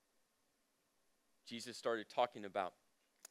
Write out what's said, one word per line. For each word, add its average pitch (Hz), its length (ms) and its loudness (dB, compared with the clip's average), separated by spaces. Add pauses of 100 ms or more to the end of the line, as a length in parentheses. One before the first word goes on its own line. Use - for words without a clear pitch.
(1500)
Jesus 117 300 -8
started 113 320 0
talking 120 380 2
about 95 280 -2 (580)